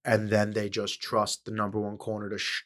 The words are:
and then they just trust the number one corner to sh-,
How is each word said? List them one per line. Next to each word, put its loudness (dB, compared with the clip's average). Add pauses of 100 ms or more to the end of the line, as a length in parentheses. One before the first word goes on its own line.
and 4
then 4
they 0
just -4
trust 0
the -8
number -2
one -4
corner -6
to -4
sh-, -2